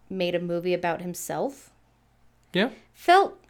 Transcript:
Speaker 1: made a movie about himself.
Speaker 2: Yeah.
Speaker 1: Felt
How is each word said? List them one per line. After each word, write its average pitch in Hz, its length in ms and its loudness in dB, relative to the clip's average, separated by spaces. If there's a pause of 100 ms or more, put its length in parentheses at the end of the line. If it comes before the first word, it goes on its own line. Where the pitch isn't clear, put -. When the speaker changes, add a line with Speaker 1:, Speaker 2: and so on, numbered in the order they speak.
Speaker 1:
made 180 260 -2
a 175 60 0
movie 175 340 -2
about 175 280 -2
himself. 175 680 -6 (840)
Speaker 2:
Yeah. 214 160 0 (240)
Speaker 1:
Felt 392 440 4 (120)